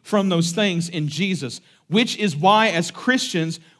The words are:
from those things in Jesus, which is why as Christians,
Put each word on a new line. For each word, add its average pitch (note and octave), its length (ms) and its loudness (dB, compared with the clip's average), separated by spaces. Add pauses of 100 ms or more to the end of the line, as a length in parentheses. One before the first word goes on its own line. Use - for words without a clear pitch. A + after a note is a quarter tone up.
from G3 280 0
those E3+ 220 2
things E3+ 360 0
in D3+ 200 -4
Jesus, D#3 520 -4 (280)
which A3+ 280 0
is G3+ 180 -2
why G3+ 340 4
as E3+ 220 -2
Christians, F3 720 -2 (200)